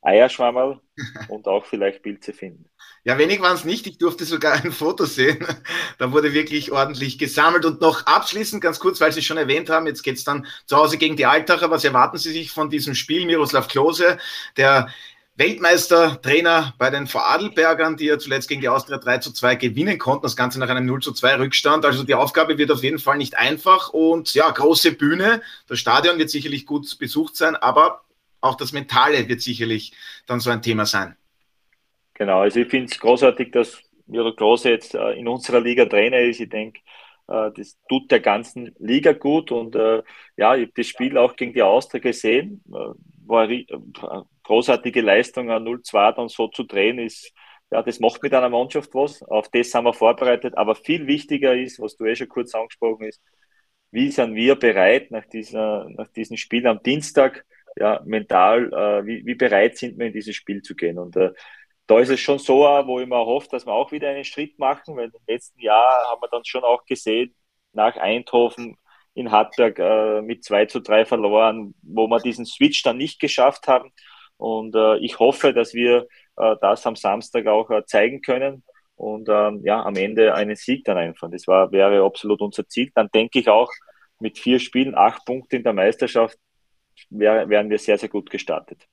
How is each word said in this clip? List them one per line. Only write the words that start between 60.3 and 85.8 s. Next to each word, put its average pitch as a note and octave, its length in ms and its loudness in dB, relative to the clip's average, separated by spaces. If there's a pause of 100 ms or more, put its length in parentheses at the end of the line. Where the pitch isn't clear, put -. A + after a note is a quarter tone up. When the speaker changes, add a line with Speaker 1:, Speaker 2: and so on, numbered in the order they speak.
Speaker 1:
Spiel G2+ 280 -10
zu - 120 -16
gehen? E2+ 220 -4
Und, F2 200 -10
äh, F#2 140 2 (540)
da A2 140 6
ist B2+ 100 4
es C3 100 0
schon C#3 200 0
so, C#3 260 4
äh, C#3+ 200 4
wo B2+ 140 -4
ich B2+ 80 -8
mir B2 100 -4
hoffe, A#2+ 340 -2
dass B2+ 140 -8
wir A2+ 80 -4
auch C#3 180 -2
wieder D3 180 -6
einen C#3 160 -8
Schritt - 340 -12
machen, C#3+ 380 -4
weil A#2+ 80 -6
im A#2 200 -18
letzten - 360 -8
Jahr A2 260 4 (220)
haben A#2 120 -6
wir A#2+ 80 -8
dann A#2 140 -6
schon B2+ 200 -8
auch A#2+ 220 0
gesehen, A#2+ 480 -4 (400)
nach G#2+ 220 0
Eindhoven A#2+ 840 -2 (360)
in B2 180 -8
Hartberg, A2 480 2
äh, G#2+ 420 0
mit A2 220 -10
zwei G#2 220 2
zu A#2 140 -8
drei A2 260 4
verloren, A2 760 0
wo A2 260 -2
wir A2+ 120 2
diesen A#2 260 -8
Switch D3+ 380 0
dann B2 140 0
nicht D3+ 220 -10
geschafft C#3 480 0
haben. B2+ 240 0 (460)
Und, A2 380 -8
äh, A2 220 4
ich - 220 -8
hoffe, C3+ 340 4
dass A#2 200 -2
wir, A#2+ 340 2 (300)
äh, A2 220 2
das G2+ 260 0
am A2+ 100 -4
Samstag A2 520 -4
auch, G#2+ 220 2
äh, G#2+ 160 -2
zeigen A#2 360 0
können C3+ 420 -4 (320)
und, G#2+ 340 -10
ähm, G#2 340 0
ja, A2 200 0
am G2+ 120 -6
Ende G#2+ 380 2
einen G#2 220 -2
Sieg C3 280 -6
dann G2 140 -2
einfahren. E2+ 340 -6
Das F2 160 -12
war, F#2 240 4
wäre G2 320 4
absolut G2+ 380 -2
unser G#2 260 -8
Ziel. - 280 -6
Dann A2 180 2
denke A#2 260 2
ich A2+ 100 0
auch, A2+ 220 4 (480)
mit A2 200 -8
vier B2 200 2
Spielen, C3 360 -2
acht G#2+ 300 2
Punkte C3 320 -6
in A#2 60 -6
der A#2 100 0
Meisterschaft, A2+ 680 0 (680)